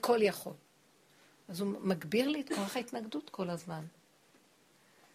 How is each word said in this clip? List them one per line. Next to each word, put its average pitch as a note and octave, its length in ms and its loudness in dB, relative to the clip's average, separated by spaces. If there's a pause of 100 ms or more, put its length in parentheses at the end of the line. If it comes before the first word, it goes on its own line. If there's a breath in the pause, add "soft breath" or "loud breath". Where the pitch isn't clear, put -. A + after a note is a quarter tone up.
כל A3+ 200 6
יכול. - 320 2 (920 soft breath)
אז F3 140 -6
הוא G3+ 200 2
מגביר F#3+ 480 2
לי D4+ 120 0
את C4+ 120 -4
כוח G3 220 -2
ההתנגדות A#3+ 540 -4
כל F3+ 200 -4
הזמן. E3 360 -6 (1300 soft breath)